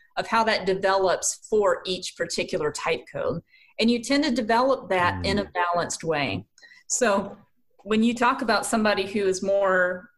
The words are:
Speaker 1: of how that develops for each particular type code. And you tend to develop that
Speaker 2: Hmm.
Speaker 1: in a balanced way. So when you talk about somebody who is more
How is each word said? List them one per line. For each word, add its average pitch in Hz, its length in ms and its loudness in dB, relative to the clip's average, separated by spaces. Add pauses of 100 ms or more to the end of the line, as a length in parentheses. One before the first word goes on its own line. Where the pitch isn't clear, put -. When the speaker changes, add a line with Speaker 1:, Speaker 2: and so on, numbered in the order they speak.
(160)
Speaker 1:
of 180 100 -2
how 226 180 2
that 208 220 0
develops 190 840 0
for 202 380 2
each 185 300 -6
particular 165 560 -4
type - 400 -4
code. - 300 -4 (360)
And 226 120 4
you 240 120 0
tend 285 220 2
to 302 80 0
develop 254 580 0
that 175 280 2
Speaker 2:
Hmm. - 60 -4
Speaker 1:
in 196 140 0
a 202 60 -2
balanced 175 600 -2
way. 135 420 -2 (420)
So - 480 0 (460)
when 220 200 0
you 233 120 2
talk 254 280 0
about 214 240 0
somebody 208 400 0
who 214 220 -2
is 185 160 0
more 185 720 0